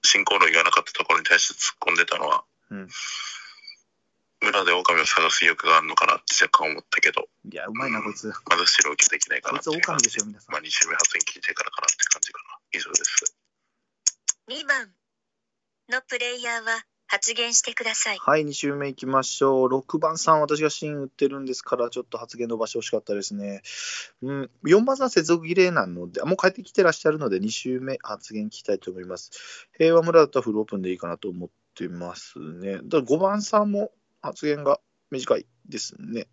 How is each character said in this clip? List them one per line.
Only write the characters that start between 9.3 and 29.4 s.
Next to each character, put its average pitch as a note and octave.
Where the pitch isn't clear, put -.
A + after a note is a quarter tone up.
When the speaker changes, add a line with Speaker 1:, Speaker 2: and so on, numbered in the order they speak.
Speaker 1:
い -
か -
な -
っ -
て D#3+
い D#3
う F3
感 E3+
じ。 -
Speaker 2:
こ -
い -
つ -
狼 G#3
で -
す -
よ、 -
皆 -
さ -
ん。 -
Speaker 1:
ま -
あ、 -
二 D#3
周 -
目 -
発 -
言 F2
聞 -
い -
て -
か -
ら -
か -
な -
っ -
て -
感 -
じ -
か -
な。 -
以 F#2
上 -
で -
す。 -
Speaker 3:
二 D4
番 C4
の B3+
プ B3+
レ B3
イ A#3+
ヤ A#3
ー -
は A3+
発 A3
言 A#3
し -
て A#3
く A#3+
だ A3
さ G#3+
い。 F#3
Speaker 2:
は D3
い、 D#3
二 D3
周 C#3+
目 C#3+
行 C3+
き -
ま C3
し -
ょ C3+
う。 B2+
六 C3+
番 D#3+
さ D#3+
ん、 D#3
私 D3+
が D3+
芯 D3
打 C3+
っ -
て -
る C3+
ん C3+
で B2+
す -
か -
ら、 A#2+
ち -
ょ B2
っ -
と A2+
発 A#2
言 A#2+
伸 A#2
ば A2
し -
て -
ほ A2
し -
か A2
っ -
た G#2
で G2+
す G#2
ね。 G2+
う C3
ん、 C#3
四 G3+
番 C4+
さ C4+
ん B3+
接 E3+
続 E3
切 E3+
れ F3+
な C3+
の F2
で、 -
あ、 -
も E3+
う -
帰 F#3+
っ -
て G#3+
き -
て G3
ら E3+
っ -
し -
ゃ D#3+
る D#3
の C#3+
で、 F#2+
二 G#2
周 B2+
目 C3
発 G#2+
言 G#2+
聞 G#2+
き -
た G#2
い F#2+
と -
思 F#2
い F2+
ま F2+
す。 -